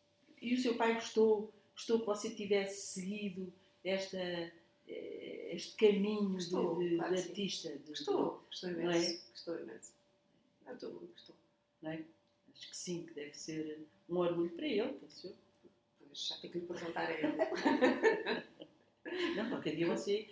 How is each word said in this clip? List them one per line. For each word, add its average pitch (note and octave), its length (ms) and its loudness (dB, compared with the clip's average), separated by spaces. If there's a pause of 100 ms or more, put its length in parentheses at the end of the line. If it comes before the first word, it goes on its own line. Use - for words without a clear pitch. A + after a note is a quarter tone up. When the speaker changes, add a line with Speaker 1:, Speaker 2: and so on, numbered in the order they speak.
(400)
Speaker 1:
e A#3+ 140 2
o B3+ 40 2
seu A#3+ 180 2
pai A#3 180 4
gostou, A3 580 4 (220)
gostou A3+ 260 2
que A3+ 60 -4
você G#3 240 0
tivesse G3 680 0
seguido F#3+ 520 -4 (320)
esta, F#3+ 340 -2
eh, - 1300 -8
este - 240 -8
caminho G#3 520 6
de, F#3+ 60 0
Speaker 2:
Gostou, E3+ 440 0
Speaker 1:
de, F3 200 2
Speaker 2:
claro E3+ 160 0
Speaker 1:
de F#3 80 2
Speaker 2:
que - 20 -4
sim. - 60 -6
Speaker 1:
artista? - 380 -4 (100)
De, D3+ 100 -16
Speaker 2:
Gostou, E3 580 0
gostou - 240 -8
Speaker 1:
não E3+ 100 -4
Speaker 2:
imenso, E3+ 300 2
Speaker 1:
é? - 200 -10
Speaker 2:
gostou - 300 -8
imenso. - 320 -14 (760)
Não, - 100 -12
todo - 180 -10
mundo - 180 -12
gostou. - 240 -20 (460)
Speaker 1:
Não D#3 80 -4
é? D#3+ 140 -6 (520)
Acho - 140 -16
que - 60 -8
sim, E3+ 300 -4
que - 80 -18
deve D3 200 -10
ser D#3 440 -6 (300)
um E3+ 100 0
orgulho E3+ 320 2
para D4+ 180 -6
ele, B3 320 2
penso - 260 -16
eu. F#3+ 80 -12 (640)
Speaker 2:
Pois, - 300 -8
já - 80 -6
tenho - 160 -10
que F3 80 -2
lhe F3 60 -8
perguntar E3+ 420 -4
a E3 40 0
ele. D3+ 220 0
<laughs> - 1200 4 (840)
Speaker 1:
Não, A3+ 140 0
qualquer D#3 260 -2
dia E3+ 100 2
você G#3 460 0